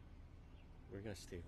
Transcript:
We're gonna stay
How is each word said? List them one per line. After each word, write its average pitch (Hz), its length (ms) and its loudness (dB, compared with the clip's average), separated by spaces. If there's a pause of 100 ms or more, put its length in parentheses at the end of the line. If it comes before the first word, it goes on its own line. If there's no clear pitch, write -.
(920)
We're 101 80 4
gonna 104 140 6
stay 90 340 2